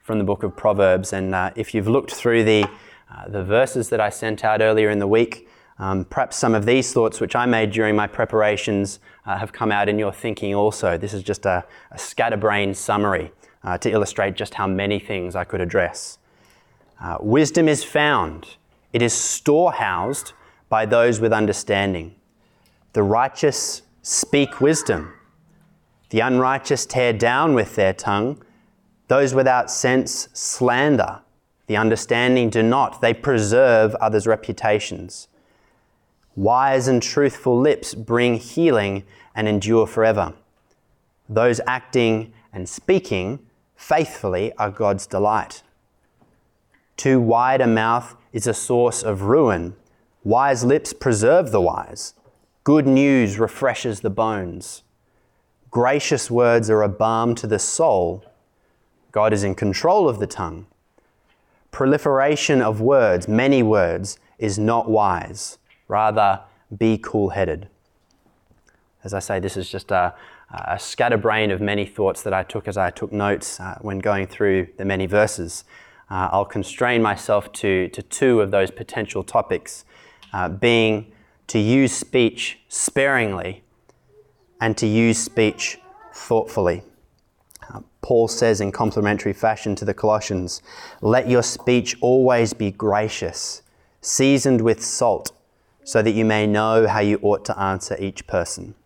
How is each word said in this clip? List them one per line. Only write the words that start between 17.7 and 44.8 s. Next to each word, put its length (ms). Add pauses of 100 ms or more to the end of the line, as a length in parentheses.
found. 720 (360)
It 100
is 100
storehoused 1200 (360)
by 180
those 340
with 120
understanding. 840 (800)
The 100
righteous 760 (200)
speak 580
wisdom. 520 (1000)
The 100
unrighteous 680
tear 260
down 420
with 200
their 180
tongue. 480 (680)
Those 260
without 360
sense 640
slander. 880 (460)
The 100
understanding 720
do 140
not. 380
They 120
preserve 840
others' 300
reputations. 1000 (1120)
Wise 500
and 160
truthful 560
lips 360
bring 420
healing 640 (320)
and 140
endure 380
forever. 480 (920)
Those 380
acting 680 (200)
and 160
speaking 720 (340)
faithfully 840
are 120
God's 360